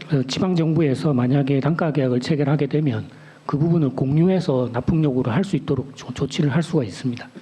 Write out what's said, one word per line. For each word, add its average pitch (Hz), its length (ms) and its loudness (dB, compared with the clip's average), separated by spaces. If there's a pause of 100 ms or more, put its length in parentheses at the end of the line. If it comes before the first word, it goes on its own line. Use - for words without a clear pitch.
(120)
어, 135 140 2
지방정부에서 160 840 0
만약에 135 480 2
단가 160 320 0
계약을 131 280 2
체결하게 143 480 0
되면 143 360 0 (420)
그 143 120 -2
부분을 160 320 2
공유해서 143 800 2
납품력으로 131 580 0
할 160 140 2
수 185 120 -2
있도록 131 380 -4
조-, - 200 -12
조치를 143 400 -2
할 165 80 2
수가 156 220 -2
있습니다. 117 440 -6 (140)